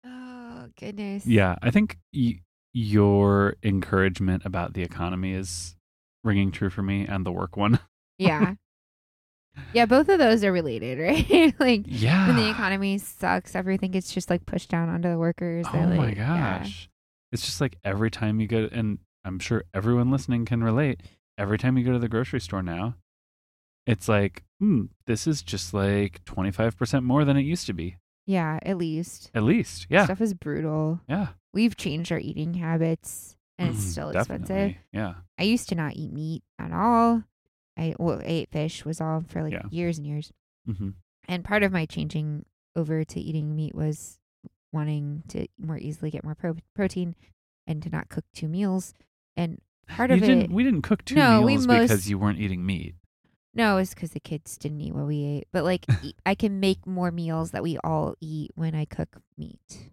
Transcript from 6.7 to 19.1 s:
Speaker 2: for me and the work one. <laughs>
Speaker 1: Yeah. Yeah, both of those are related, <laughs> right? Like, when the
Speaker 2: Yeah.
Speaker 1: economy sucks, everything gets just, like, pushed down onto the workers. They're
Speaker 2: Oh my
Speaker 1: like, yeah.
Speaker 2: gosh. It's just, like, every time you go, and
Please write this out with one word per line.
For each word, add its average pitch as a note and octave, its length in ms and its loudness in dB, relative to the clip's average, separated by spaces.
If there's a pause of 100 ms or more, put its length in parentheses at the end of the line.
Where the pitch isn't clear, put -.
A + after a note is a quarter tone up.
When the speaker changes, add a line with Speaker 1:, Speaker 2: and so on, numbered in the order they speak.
Speaker 2:
for G2 120 -6
me G2 240 -2
and F#2+ 180 -4
the F2+ 80 -4
work F2+ 240 -6
one. G#2 280 4
<laughs> - 40 -20 (300)
Speaker 1:
Yeah. F#3 360 2 (1160)
Yeah, A#3 140 6
both C4 220 6
of F#4+ 120 6
those A3+ 240 6
are G3 80 4
related, B2+ 460 -2
<laughs> - 20 -4
right? B3 280 2 (300)
Like, - 0 -
when B3 240 4
the - 80 -10
Speaker 2:
Yeah. F#3+ 600 4
Speaker 1:
economy G3 460 0
sucks, - 580 -2
everything F#3+ 340 0
gets F#3 240 -4
just, - 160 -4
like, F3 160 0
pushed - 240 -6
down E3 180 0
onto E3+ 220 -2
the E3+ 80 -2
workers. E3+ 540 -2
They're D#3 100 0
Speaker 2:
Oh E3 60 4
my F3 80 2
Speaker 1:
like, A#2 200 0
yeah. A#2 440 0
Speaker 2:
gosh. G2 280 -12 (440)
It's A#2 120 -4
just, - 160 -6
like, C#3 220 -2
every G#2 300 0
time G#2+ 280 -2
you A2 60 0
go, A2 240 0
and G#2+ 280 -4 (260)